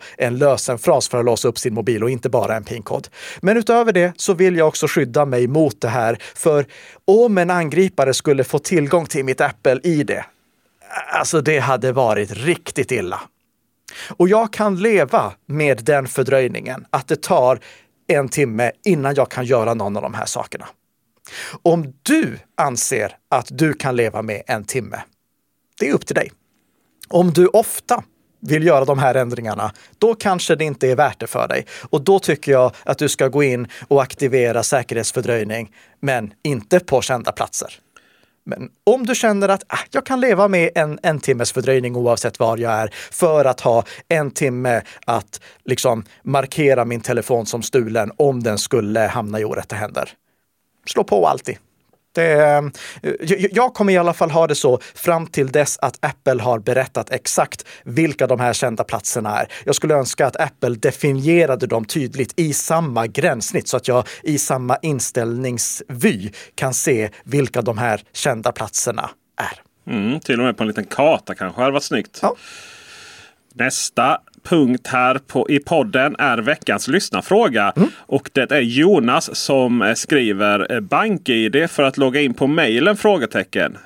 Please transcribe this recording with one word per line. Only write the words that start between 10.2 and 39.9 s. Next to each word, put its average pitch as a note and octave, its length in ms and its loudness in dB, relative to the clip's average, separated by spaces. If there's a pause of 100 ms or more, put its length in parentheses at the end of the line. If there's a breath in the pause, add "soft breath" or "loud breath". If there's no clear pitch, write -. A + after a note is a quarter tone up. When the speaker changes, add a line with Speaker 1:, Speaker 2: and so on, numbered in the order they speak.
Speaker 1:
alltså, D#3+ 280 0
det D3 180 2
hade B2+ 340 0
varit A2 400 0
riktigt C3 600 -4
illa. F#2+ 280 -4 (880 loud breath)
Och F3+ 200 2
jag G#3+ 240 2
kan G#3 240 -2
leva F3 560 2 (140)
med C#3 380 0
den C#3+ 220 2
fördröjningen, B2+ 840 -2
att C#3 180 -2
det D#3 140 -2
tar C3 380 2 (460 loud breath)
en C#3+ 220 0
timme A#2+ 420 0 (140)
innan C#3+ 300 0
jag C3+ 160 0
kan B2+ 140 -6
göra A#2 300 2
någon G#2 220 -4
av G2+ 60 -8
de - 120 -8
här - 120 -8
sakerna. - 420 -10 (920 loud breath)
Om D#3+ 400 0
du - 360 0 (180)
anser A#2+ 600 -2 (140)
att A#2+ 200 0
du C#3+ 220 0
kan C3 240 -4
leva A2 260 0
med G#2+ 240 -8
en G#2+ 180 -4
timme, G#2+ 380 -8 (760)
det A3+ 80 0
är C#4+ 40 -2
upp - 140 -2
till D3 100 -4
dig. - 160 -4 (760)
Om F3 240 4
du F3+ 140 6
ofta - 560 0 (400)
vill D#3 240 0
göra C#3+ 180 4
de C#3+ 140 2
här C3+ 160 2
ändringarna, A#2 580 -4 (260 soft breath)
då A3+ 160 4
kanske F#3+ 400 0
det D3+ 100 0
inte C#3 240 -2
är B2+ 80 2
värt C#3 240 2
det A2+ 60 -8
för - 220 -2
dig. - 180 -4 (240 loud breath)
Och D3 140 0
då G3 140 4
tycker D3+ 340 0
jag B2+ 200 4 (100)
att - 160 -2
du C#3+ 100 0
ska C3+ 200 0
gå C#3 140 0
in B2 260 -2 (200 loud breath)
och C#3 140 4
aktivera A#2+ 600 0
säkerhetsfördröjning, A#2 1120 -2 (280 soft breath)
men A#2+ 320 -2 (120)
inte D3 360 2
på B2+ 220 0
kända B2 300 -4
platser. - 420 -6 (720 soft breath)
Men - 260 -10 (160)
om B3 200 4
du B3 80 0
känner G3+ 340 2
att, G3 200 0
"Ah, - 100 -6 (120)